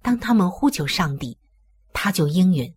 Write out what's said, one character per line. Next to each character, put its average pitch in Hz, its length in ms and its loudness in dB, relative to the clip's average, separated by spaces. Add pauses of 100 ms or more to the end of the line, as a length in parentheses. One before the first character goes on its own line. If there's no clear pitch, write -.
当 247 160 0
他 240 160 0
们 185 160 4
呼 277 180 0
求 151 160 -2
上 143 320 -2
帝， 123 220 -10 (540)
他 - 180 -2
就 160 160 0
应 185 260 4
允。 151 240 -2